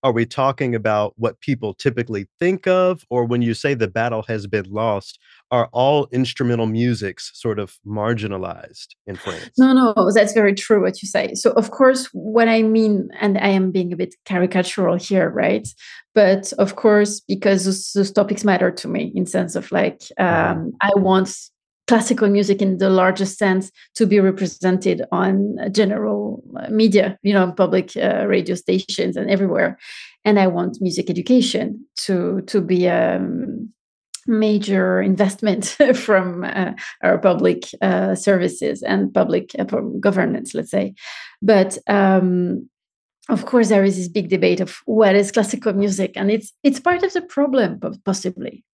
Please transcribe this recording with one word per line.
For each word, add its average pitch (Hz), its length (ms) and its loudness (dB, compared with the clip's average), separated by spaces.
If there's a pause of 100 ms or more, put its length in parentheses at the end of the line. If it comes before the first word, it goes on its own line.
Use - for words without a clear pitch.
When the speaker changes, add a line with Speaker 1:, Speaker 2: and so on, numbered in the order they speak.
Speaker 1:
are 135 80 2
we 113 160 0
talking 131 480 -2
about 107 420 0
what 113 240 -4
people 120 320 -4
typically 117 540 -4 (140)
think 185 260 -2
of? 185 440 0
Or 123 140 0
when 120 180 0
you 117 120 0
say 143 200 -2
the 113 120 0
battle 110 400 -4
has 104 220 -6
been 101 240 -2
lost, 107 480 -4 (320)
are 120 200 0
all 139 380 2
instrumental 120 560 -2
musics 110 680 -4
sort 107 260 -4
of - 260 -12
marginalized 101 1000 -6 (180)
in 101 80 -12
France? 87 420 -12
Speaker 2:
No, 262 160 6
no, 220 400 4
that's 208 200 4
very 208 220 4
true 196 280 0
what 185 180 -2
you 196 60 -12
say. - 280 -4
So, - 180 0
of - 180 0
course, 262 360 2
what 226 420 0
I 226 140 4
mean, 220 460 2 (120)
and 202 180 2
I 180 120 2
am 185 200 2
being 180 220 -2
a 165 40 -6
bit 175 280 -6
caricatural 180 760 0
here, 185 300 0
right? - 380 -2 (440)
But 196 420 2
of 196 200 0
course, 208 460 2
because 196 460 0
those, 190 260 -4
those 196 180 0
topics 208 320 0
matter 185 300 2
to - 160 -12
me 156 260 -6
in 185 120 -2
sense 180 280 -4
of, 180 160 -8
like, 185 320 -2 (160)
um, 185 80 2
Speaker 1:
Mm-hmm. 165 420 0 (140)
Speaker 2:
I 202 140 2
want 190 400 2 (520)
classical 220 400 2
music 202 320 2
in 190 180 0
the 190 120 2
largest 190 480 2
sense 190 320 0 (240)
to 226 120 2
be 202 120 4
represented 185 840 0 (100)
on 190 440 0 (140)
general, 208 720 -2 (160)
uh, - 100 -12
media, 202 540 2
you 202 100 0
know, 185 200 2
public, 185 440 0
uh, - 300 -2
radio 180 300 0
stations 185 600 -4
and - 140 -4
everywhere. 180 480 0 (460)
And 208 160 4
I 185 80 4
want 175 320 -4
music 185 280 -4
education 214 800 0 (120)
to, 185 500 -2
to 202 120 0
be 180 260 0
a 175 380 0 (1000)
major 202 760 2
investment 196 760 -2 (100)
<laughs> 247 80 4
from, 185 480 0
uh, 180 300 -4 (320)
our 185 140 2
public, 175 480 0 (140)
uh, 190 360 0
services 180 680 -2
and - 320 -2
public, - 420 0
uh, - 100 -4
from - 340 -6
governance, 185 540 0
let's 156 180 -6
say. 196 200 -2 (480)
But, 196 460 2
um, 185 840 2 (600)
of 247 180 -2
course, 233 220 4
there 196 160 6
is 196 120 2
this 180 120 -6
big 170 200 -4
debate 180 300 2
of 185 280 -6
what 214 280 4
is 202 160 4
classical 202 420 -2
music, 196 440 -2
and 202 160 0
it's, 220 200 -4 (120)
it's 277 160 2
part 359 240 0
of 381 80 -4
the 349 100 -4
problem, 269 560 0
po-, - 160 -8 (100)
possibly. - 680 -6